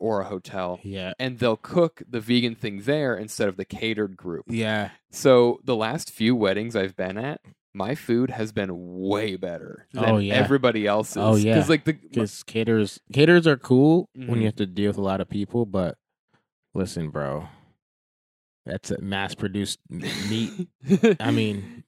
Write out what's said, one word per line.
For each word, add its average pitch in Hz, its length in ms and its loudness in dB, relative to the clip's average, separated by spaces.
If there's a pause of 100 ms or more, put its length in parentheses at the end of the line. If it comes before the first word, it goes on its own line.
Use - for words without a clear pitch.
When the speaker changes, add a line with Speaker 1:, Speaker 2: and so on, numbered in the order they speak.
Speaker 1:
or 107 180 -2
a 95 60 -4
hotel. 92 580 -8
Speaker 2:
Yeah. 95 360 -8
Speaker 1:
And 127 200 -6
they'll 117 160 2
cook - 540 -2
the 120 100 -6
vegan 117 360 0
thing 101 260 -8
there 135 340 0
instead 104 320 -4
of 92 80 -4
the 98 80 -8
catered 104 540 -4
group. 85 320 -8
Speaker 2:
Yeah. 107 400 -2 (200)
Speaker 1:
So 123 540 4
the 127 120 -2
last 113 360 -6
few 113 240 2
weddings 107 400 0
I've 95 220 -2
been 95 200 -6
at, 135 220 -8 (340)
my 98 220 -4
food 123 360 -2
has 107 200 -6
been 104 180 -4 (300)
way 101 380 -2
better 87 560 -10
than 110 120 -2
Speaker 2:
Oh, 110 120 6
yeah. 101 160 0
Speaker 1:
everybody 123 520 2
else's. 104 320 0
Speaker 2:
Oh, 110 180 6
yeah. 107 200 4
Speaker 1:
'Cause, 104 140 4
like, 156 160 2
the 160 80 0
Speaker 2:
'Cause - 500 -6
caterers, 110 560 0 (140)
caterers 160 340 6
are 143 100 4
cool 151 580 4
when 127 120 -10
you 120 80 -2
Speaker 1:
Mm-hmm. 113 80 2
Speaker 2:
have 107 140 0
to 104 80 -2
deal 101 240 0
with 98 80 -2
a 101 40 -4
lot 95 200 0
of - 80 -6
people, 107 360 -2
but 92 320 -2 (800)
listen, 90 340 -4
bro, 73 380 -6 (1200)
that's - 260 -10
a - 100 -4
mass-produced 98 760 -6 (140)
m-, 87 80 -10 (300)
meat. 113 380 -4 (200)
Speaker 1:
<laughs> 190 320 4
Speaker 2:
I 113 120 0
mean, 113 560 -2